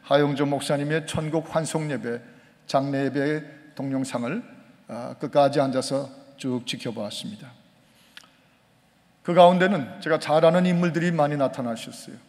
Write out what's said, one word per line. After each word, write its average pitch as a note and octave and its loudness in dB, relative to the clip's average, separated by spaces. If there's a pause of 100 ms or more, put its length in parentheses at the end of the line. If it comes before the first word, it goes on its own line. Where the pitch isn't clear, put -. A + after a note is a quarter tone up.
하용조 C#3+ 2
목사님의 D3 -2
천국 D#3 -4
환송 D#3 -2
예배, A#2+ -6 (460)
장례 C#3 -2
예배 C#3+ -2 (320)
동영상을, C3+ -4 (440)
아, B2 -12
끝까지 C#3+ 2
앉아서 C3+ -2 (280)
쭉 B2 -6
지켜보았습니다. A2 -10 (1700)
그 F3 -2
가운데는 F3+ 6
제가 D#3 0
잘 D3+ 2
아는 F3 6
인물들이 F3 2
많이 D3 0
나타나셨어요. B2 -6 (120)